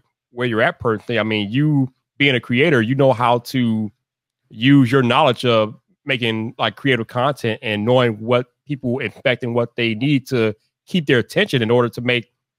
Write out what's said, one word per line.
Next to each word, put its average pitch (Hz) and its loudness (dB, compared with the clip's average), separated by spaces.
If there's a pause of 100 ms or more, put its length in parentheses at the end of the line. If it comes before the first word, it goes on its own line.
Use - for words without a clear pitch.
(300)
where 123 -4
you're 113 0
at - 0
personally. 113 -2
I - 0
mean, 107 -2
you 139 0 (260)
being 139 2
a 117 -2
creator, 127 2
you 120 -2
know 131 4
how 120 0
to 110 -4 (580)
use 127 4
your 135 4
knowledge 127 2
of 110 2 (300)
making, 113 -4
like, 113 -2
creative 123 0
content 123 -4
and 107 -4
knowing 120 2
what 123 -2 (180)
people 131 -6
expect 123 -4
and 117 -4
what 120 -2
they 117 -2
need 135 -2
to 110 -2 (320)
keep 170 -4
their 131 4
attention 143 -2
in 110 0
order 120 2
to 120 -12
make 120 -4 (260)